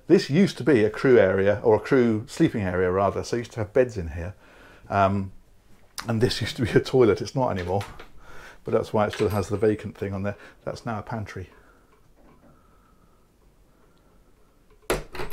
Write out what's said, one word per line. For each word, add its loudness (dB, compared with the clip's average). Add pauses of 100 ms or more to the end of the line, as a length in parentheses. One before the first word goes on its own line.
This 4
used 2
to -8
be 4
a 4
crew 4
area, 4
or 6
a 4
crew 2
sleeping 0
area 0
rather, 0
so -6
it -2
used -12
to -6
have -8
beds 2
in -6
here. -10 (560)
Um, 2 (760)
and -2
this 0
used -8
to -4
be -2
a 2
toilet, 2
it's -10
not -2
anymore. -6 (800)
But -8
that's -2
why 0
it -6
still -2
has -4
the -4
vacant -2
thing -8
on -8
there. -6 (300)
That's -10
now -8
a -12
pantry. -12 (3750)